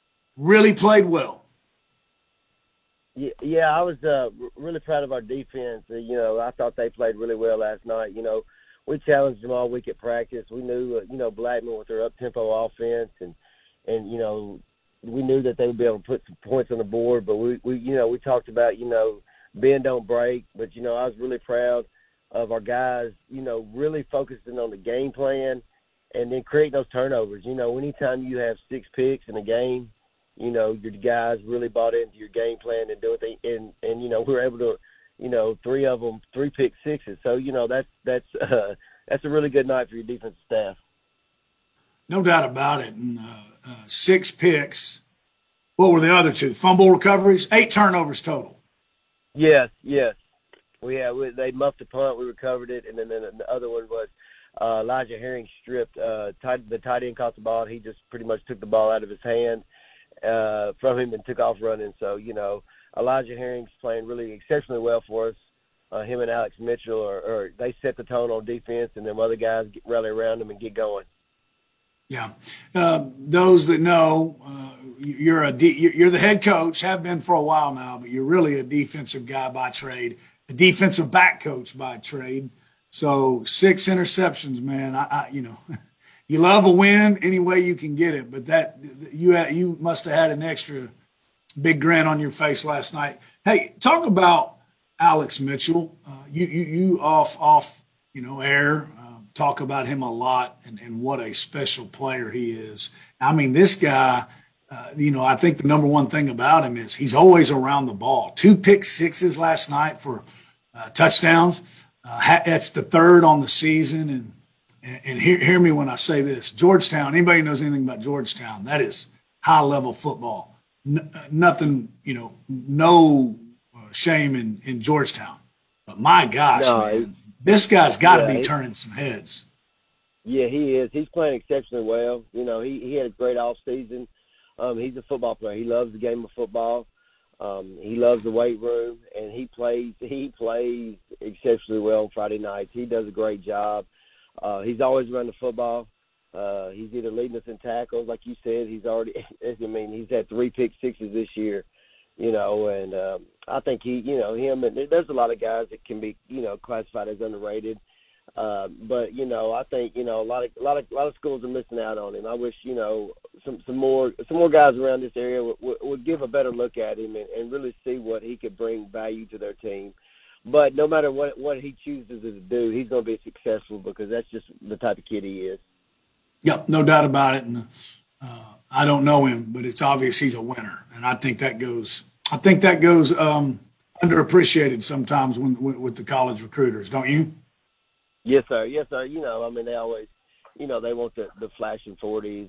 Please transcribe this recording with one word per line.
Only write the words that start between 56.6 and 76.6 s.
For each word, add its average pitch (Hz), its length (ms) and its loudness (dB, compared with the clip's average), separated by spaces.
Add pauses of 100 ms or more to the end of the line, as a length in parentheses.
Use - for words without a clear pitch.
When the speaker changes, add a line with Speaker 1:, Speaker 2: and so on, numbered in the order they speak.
Speaker 2:
the 113 100 -8
tight 123 240 -4
end 120 140 -10
caught 120 180 -6
the 110 60 -20
ball. 113 240 -4
He 113 140 -14
just 107 200 -18 (100)
pretty 117 160 -14
much 110 220 -4
took 113 120 -12
the 104 60 -14
ball 110 260 2
out 110 120 -2
of 101 60 -16
his 104 140 -16
hand, 117 400 -2 (640)
uh, 107 540 -2
from 127 180 0
him 123 140 -4
and 107 120 -12
took 123 140 -8
off 117 220 0
running. 107 380 -4
So, 101 180 -6
you 107 160 -14
know, 101 300 -8 (340)
Elijah 123 400 -2
Herring's 123 320 -10 (100)
playing 113 260 -6
really 117 260 -10
exceptionally 123 500 -4
well 117 260 0
for 113 220 -4
us. 107 60 -10 (560)
Uh, 104 100 -8
him 120 180 -8
and 117 120 -2
Alex 117 280 -4
Mitchell, 113 480 -6
are, 98 120 -8
are, 101 380 -6
they 123 240 -8
set 127 140 -6
the 120 80 -14
tone 120 280 -4
on 110 120 -6
defense, 117 520 -8
and 107 100 -14
them 107 140 -8
other 113 160 0
guys 113 360 -4
get, 101 140 -20
rally 113 240 -2
around 113 320 -4
him 107 80 -10
and 101 100 -14
get 110 140 -12
going. 104 320 -6 (1080)
Speaker 1:
Yeah. 117 200 -12 (440)
Uh, 165 300 2 (120)
those 175 500 6
that 160 120 4
know, 160 560 4 (100)
uh, 139 260 -16 (280)
you're 147 460 2
a 135 80 0
de-, 143 260 4
you're, 165 140 4
you're 175 160 6
the 175 100 2
head 208 240 4
coach, 165 380 2